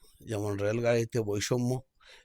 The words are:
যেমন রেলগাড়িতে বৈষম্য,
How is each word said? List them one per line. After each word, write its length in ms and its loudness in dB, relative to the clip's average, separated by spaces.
যেমন 320 -2
রেলগাড়িতে 640 2
বৈষম্য, 600 0